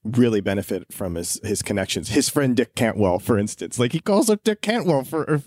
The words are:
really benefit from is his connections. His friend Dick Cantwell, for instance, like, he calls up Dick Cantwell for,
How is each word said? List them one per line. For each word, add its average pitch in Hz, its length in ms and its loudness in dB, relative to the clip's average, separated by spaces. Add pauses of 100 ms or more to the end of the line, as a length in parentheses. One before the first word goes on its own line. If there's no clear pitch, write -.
really 113 360 4
benefit 95 500 -2
from 87 240 -6
is - 260 -6
his 101 200 -2
connections. 95 480 -4
His 139 180 2
friend 135 260 2
Dick 117 200 -2
Cantwell, 101 440 2
for 113 200 2
instance, 104 400 -4
like, 117 140 0
he 165 80 -2
calls 214 280 2
up 214 160 2
Dick 214 160 0
Cantwell 180 420 0
for, 147 440 -2